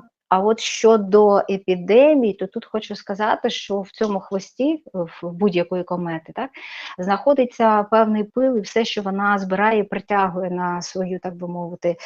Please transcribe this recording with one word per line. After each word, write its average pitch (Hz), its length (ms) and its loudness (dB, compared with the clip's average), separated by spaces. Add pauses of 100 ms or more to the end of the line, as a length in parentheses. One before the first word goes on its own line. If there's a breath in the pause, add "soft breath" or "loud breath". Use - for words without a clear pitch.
(300)
а 185 100 2
от 220 200 2
щодо 208 760 4 (140)
епідемій, 202 840 2
то 196 140 -8
тут 226 180 -10
хочу 214 320 -10
сказати, 214 540 -4
що 202 300 -6
в 190 100 -10
цьому 208 300 -4
хвості, 254 640 -4 (120)
в 175 140 -6 (140)
будь-якої 175 600 -2
комети, 170 480 -6
так, 254 180 -8 (480 loud breath)
знаходиться 220 840 2
певний 214 420 2
пил, 254 320 0
і 214 40 -2
все, 226 240 -2
що 214 180 -6
вона 202 360 0
збирає, 202 460 0
притягує 190 680 -2
на 180 320 -4
свою, 185 380 -6
так 185 160 -10
би 175 120 -10
мовити, 175 580 -4